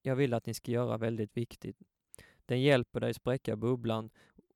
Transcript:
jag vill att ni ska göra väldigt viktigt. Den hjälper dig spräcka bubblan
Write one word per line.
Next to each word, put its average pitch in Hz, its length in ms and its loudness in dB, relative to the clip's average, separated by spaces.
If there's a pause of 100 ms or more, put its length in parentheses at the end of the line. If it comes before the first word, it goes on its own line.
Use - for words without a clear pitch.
jag 135 140 0
vill 131 180 2
att 113 120 -2
ni 117 80 -4
ska - 180 -8
göra 117 260 0
väldigt 113 400 -4
viktigt. - 400 -8 (680)
Den 123 160 0
hjälper 131 380 4
dig 117 140 0
spräcka 123 420 -2
bubblan 113 540 -2 (460)